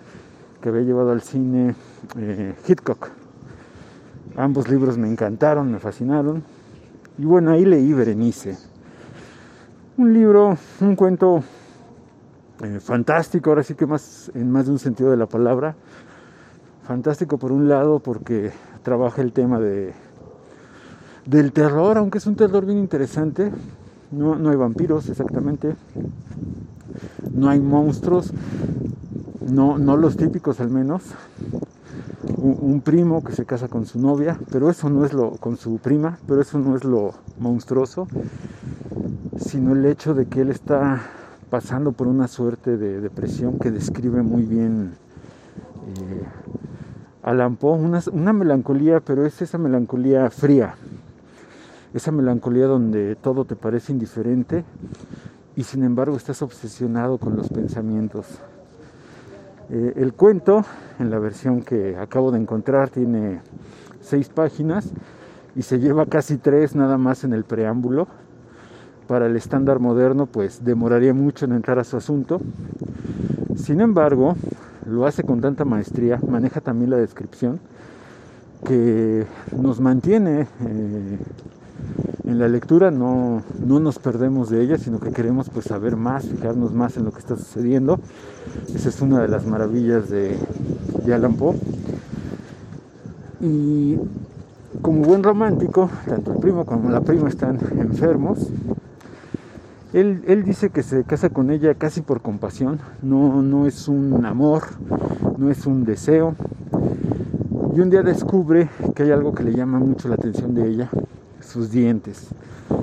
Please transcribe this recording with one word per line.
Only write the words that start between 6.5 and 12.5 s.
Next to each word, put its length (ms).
Y 80
bueno, 240
ahí 160
leí 260
Berenice. 640
Un 160
libro, 420
un 160
cuento, 460